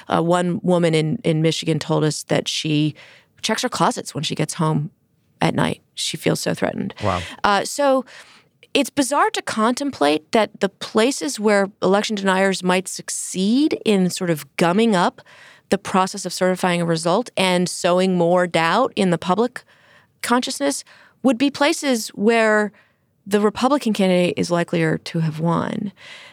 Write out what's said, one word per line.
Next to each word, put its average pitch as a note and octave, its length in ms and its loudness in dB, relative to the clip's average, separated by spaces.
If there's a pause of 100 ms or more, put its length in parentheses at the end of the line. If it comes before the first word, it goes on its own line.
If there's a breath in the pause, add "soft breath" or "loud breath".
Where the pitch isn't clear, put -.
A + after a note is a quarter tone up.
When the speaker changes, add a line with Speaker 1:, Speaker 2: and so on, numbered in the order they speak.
Speaker 1:
Uh, - 140 0
one F3 400 0
woman F3 320 2
in, D#3 300 0
in D#3+ 180 0
Michigan D#3+ 380 0
told D#3 240 0
us D3+ 200 -2
that - 240 -2
she D3+ 460 0 (480 loud breath)
checks - 220 -2
her B3+ 60 -4
closets - 440 -2
when C#3+ 100 -6
she - 120 -6
gets D#3 180 -2
home D#3 380 -2 (500)
at E3 120 0
night. - 280 -2 (140)
She - 200 -6
feels D#3+ 240 -2
so - 140 -4
threatened. - 400 -6 (100)
Speaker 2:
Wow. F#2 180 -2 (220 loud breath)
Speaker 1:
Uh, G3+ 220 2
so C4+ 400 0 (680 loud breath)
it's C4 160 0
bizarre C#4+ 420 0
to G4 100 -6
contemplate B3 880 -2
that - 300 0
the G3 80 0
places B3+ 680 -2
where G3+ 320 2 (120)
election G#3 340 2
deniers F#3+ 480 0
might F#3 240 0
succeed A3 960 -2
in F#3+ 260 2
sort F3 200 -4
of D#3 160 -4 (100)
gumming G3+ 400 2
up F#3 260 0 (480 loud breath)
the G3+ 80 2
process F#3+ 480 -2
of F3+ 60 -8
certifying F#3 500 0
a E3+ 40 0
result E3+ 500 0
and F3+ 320 2
sowing F#3 500 2
more F3 300 4
doubt E3+ 480 0
in G3 140 2
the E3+ 80 2
public G3 460 -2 (580 soft breath)
consciousness C4 640 -2 (360 loud breath)
would B3 160 2
be C#4 140 2
places C#4+ 580 0
where G#3+ 640 2 (560 soft breath)
the G#3 140 2
Republican A3+ 500 2
candidate F#3 460 2
is F3 140 -4
likelier E3+ 480 0
to - 200 -8
have D#3 200 -2
won. E3 520 -2 (420 loud breath)